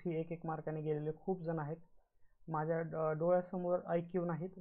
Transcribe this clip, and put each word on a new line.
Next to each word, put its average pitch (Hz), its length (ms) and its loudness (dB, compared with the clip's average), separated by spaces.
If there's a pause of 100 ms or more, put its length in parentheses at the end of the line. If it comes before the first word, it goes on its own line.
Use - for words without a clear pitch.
ही 170 120 0
एक 165 160 -2
एक 165 140 -6
मार्काने 156 340 -4
गेलेले 151 360 0
खूप 185 260 -2
जण 165 160 -2
आहेत. 151 180 -4 (720)
माझ्या 160 340 2
ड-, 156 360 0
डोळ्यासमोर 180 680 4
आयक्यू 170 380 0
नाहीत, 170 260 -2 (100)